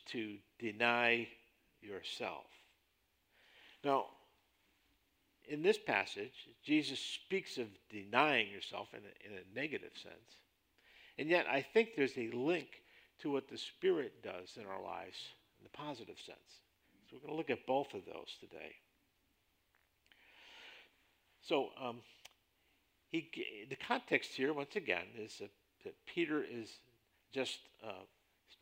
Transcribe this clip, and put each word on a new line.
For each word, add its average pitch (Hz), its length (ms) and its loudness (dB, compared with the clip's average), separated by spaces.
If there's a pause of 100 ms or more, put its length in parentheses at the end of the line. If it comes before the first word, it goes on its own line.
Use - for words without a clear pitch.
to 107 300 -4 (220)
deny 117 680 4 (560)
yourself. 95 640 -6 (1400)
Now, 135 240 6 (1400)
in 151 160 -2
this 208 160 6
passage, 104 680 0 (140)
Jesus 143 380 4
speaks - 580 -4
of 117 100 -2 (220)
denying 110 600 4
yourself 101 420 -6
in 113 80 -10
a, 104 320 -16
in 95 60 -8
a 92 160 -14
negative 123 380 -4 (100)
sense. - 360 -18 (800)
And 147 100 -2
yet, 175 180 6
I 135 140 2
think 226 360 4
there's 139 200 2
a 113 140 -2
link 139 520 0 (380)
to 156 100 -2
what 135 180 0
the 117 100 -10
Spirit 170 640 0
does 92 360 -8
in 107 80 -10
our 95 160 -6
lives 90 360 -8 (400)
in 101 60 -20
the - 60 -20
positive 139 480 -10
sense. - 420 -16 (480)
So - 80 -16
we're 135 100 -14
gonna 151 100 -4
look 156 140 0
at - 160 0
both 139 280 2
of 92 120 -6
those - 340 -10
today. 78 320 -14 (2750)
So, 139 260 2 (120)
um, 120 220 -6 (1080)
he 160 220 -2
g-, 107 360 -8
the 139 80 -6
context - 560 0
here, 139 220 2
once 139 220 -4
again, 92 300 0 (100)
is 110 220 -8
that, 101 120 -10 (340)
that 92 100 -10 (120)
Peter 151 360 0
is 117 280 -8 (600)
just, 131 260 -2 (280)
uh, 95 180 -10 (580)